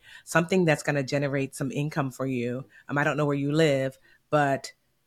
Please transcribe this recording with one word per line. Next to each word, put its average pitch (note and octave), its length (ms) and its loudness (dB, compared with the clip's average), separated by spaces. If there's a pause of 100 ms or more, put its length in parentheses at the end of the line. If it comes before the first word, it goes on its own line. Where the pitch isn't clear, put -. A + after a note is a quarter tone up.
(240)
something F3 420 2
that's D3 160 2
gonna C#3+ 200 -2
generate C#3 520 -2
some C3+ 160 -4
income D3 400 -2
for C3 160 -6
you. B2 400 -4 (220)
Um, C#3+ 100 -2
I C#3+ 60 2
don't D3 120 0
know D3+ 80 0
where C#3+ 120 0
you C#3+ 160 -2
live, C#3 460 2 (320)
but C#3 420 0 (340)